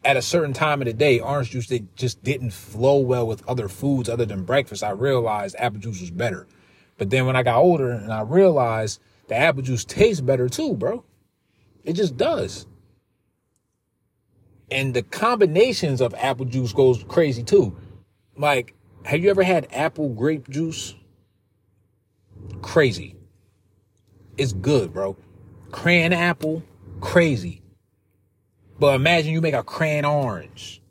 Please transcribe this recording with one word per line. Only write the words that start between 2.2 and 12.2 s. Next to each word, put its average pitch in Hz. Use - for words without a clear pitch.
didn't 127
flow 135
well 123
with 110
other 123
foods 135
other 117
than 101
breakfast, 127
I 104
realized 107
apple 104
juice 101
was 87
better. 95
But 98
then 131
when 131
I 127
got 120
older 151
and 110
I 110
realized 120
that 113
apple 143
juice 127
tastes 196
better 127
too, 247
bro. 160
It 165
just 170
does. 269